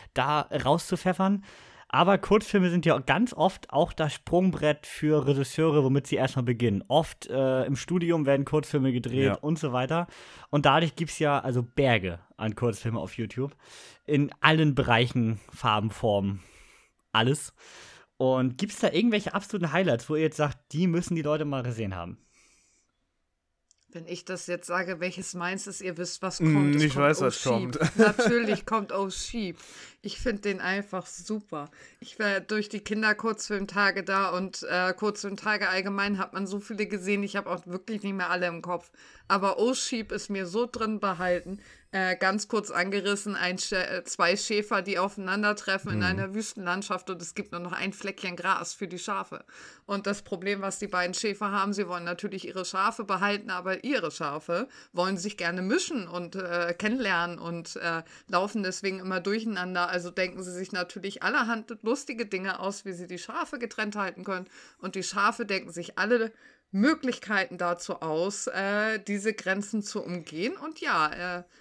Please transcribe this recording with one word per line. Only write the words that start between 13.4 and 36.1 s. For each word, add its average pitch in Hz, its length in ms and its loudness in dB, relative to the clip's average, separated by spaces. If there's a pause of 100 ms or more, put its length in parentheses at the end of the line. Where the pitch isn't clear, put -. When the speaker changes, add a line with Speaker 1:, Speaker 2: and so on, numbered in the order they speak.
Speaker 1:
In 147 340 4
allen 156 340 8
Bereichen, 120 680 2 (120)
Farben, 107 380 0
Formen, 98 500 0 (720)
alles. 120 420 2 (640)
Und 131 420 2
gibt's 202 220 -4
da 214 120 4
irgendwelche 208 420 2
absoluten 170 400 -2
Highlights, 160 360 2
wo 156 60 0
ihr 156 60 2
jetzt 156 160 0
sagt, 147 220 0 (120)
die 175 160 2
müssen 175 300 0
die 156 60 -2
Leute 147 200 0
mal 139 200 -4
gesehen 110 300 -4
haben? 87 260 -8 (1700)
Speaker 3:
Wenn 165 140 -12
ich 170 160 -8
das 180 240 -8
jetzt 175 200 -6
sage, 175 340 -4
welches 180 320 -6
meins 185 340 -6
ist, 196 140 -12
ihr 180 160 -6
wisst, 175 240 -6
was 185 180 -4
Speaker 2:
Mm, 156 140 6
Speaker 3:
kommt. 147 240 6
Es 151 60 4
Speaker 2:
ich 147 100 4
Speaker 3:
kommt 143 100 2
Speaker 2:
weiß, 147 180 6
Speaker 3:
Oh 139 40 4
Speaker 2:
was 123 120 2
Speaker 3:
Sheep. 131 140 0
Speaker 2:
kommt. 123 360 0
<laughs> - 100 -2
Speaker 3:
Natürlich 226 680 4
kommt - 280 -2
Oh 196 160 0
Sheep. 190 480 -6 (440)
Ich - 160 -10
find 208 280 -2
den 196 160 -2
einfach 190 440 -4
super. 175 640 -10 (300)
Ich - 180 -20
war 202 220 2
durch 208 300 -2
die 208 100 -6
Kinderkurzfilmtage 208 1200 0
da 196 260 2
und, 180 400 -4
äh, 185 240 2
Kurzfilmtage 202 760 -2
allgemein 196 520 0